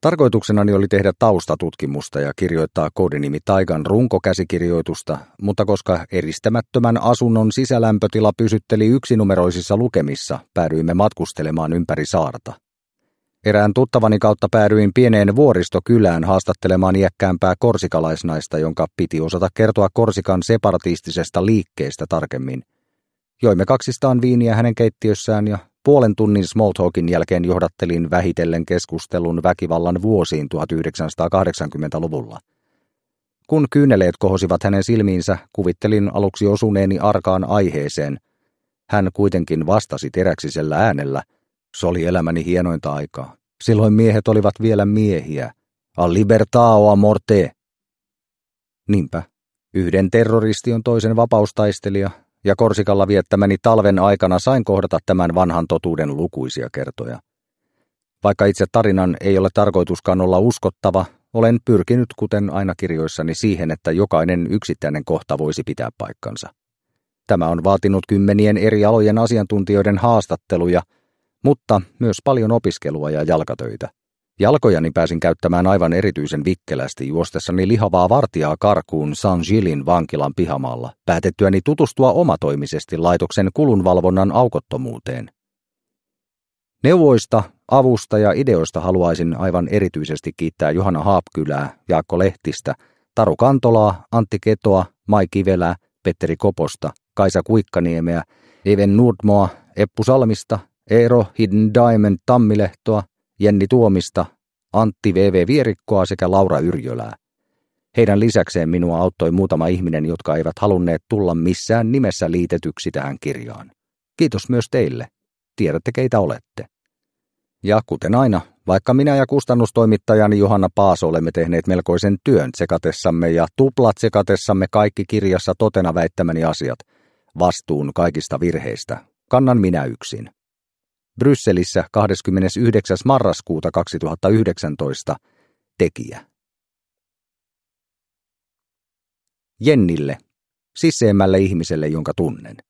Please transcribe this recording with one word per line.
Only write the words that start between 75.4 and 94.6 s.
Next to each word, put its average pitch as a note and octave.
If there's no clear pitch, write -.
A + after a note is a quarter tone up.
aivan F2
erityisen D#2
vikkelästi C2+
juostessani E2+
lihavaa G2
vartijaa D#2
karkuun D#2+
Saint-Gillin F2
vankilan D#2
pihamaalla, C2
päätettyäni F#2+
tutustua C3+
omatoimisesti D2+
laitoksen F2
kulunvalvonnan F#2
aukottomuuteen. A#2+
Neuvoista, C3+
avusta B2+
ja G#2
ideoista F2+
haluaisin E2+
aivan F2
erityisesti D#2
kiittää D#2+
Johanna F2
Haapkylää, D2+
Jaakko E2+
Lehtistä, -
Taru A2
Kantolaa, A#2
Antti A2
Ketoa, G2+